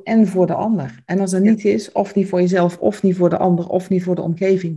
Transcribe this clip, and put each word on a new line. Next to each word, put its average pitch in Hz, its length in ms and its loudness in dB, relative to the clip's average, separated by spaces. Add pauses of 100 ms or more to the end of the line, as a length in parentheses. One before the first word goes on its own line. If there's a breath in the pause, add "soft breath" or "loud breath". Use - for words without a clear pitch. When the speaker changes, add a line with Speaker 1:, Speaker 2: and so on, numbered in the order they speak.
Speaker 1:
en 220 240 2
voor 180 200 2
de 165 60 -2
ander. 190 520 -4
En 185 140 -2
als 190 120 -2
dat 185 120 0
Speaker 2:
Ja. 208 60 6
Speaker 1:
niet 214 160 2
is, 214 260 -2
of 202 240 -4
niet 190 140 2
voor 180 120 0
jezelf, 175 360 2
of - 260 -2
niet 185 120 2
voor 175 140 2
de 175 80 0
ander, 175 300 0
of 180 220 -4
niet 185 140 0
voor 180 120 -2
de 170 60 -4
omgeving, 170 560 -2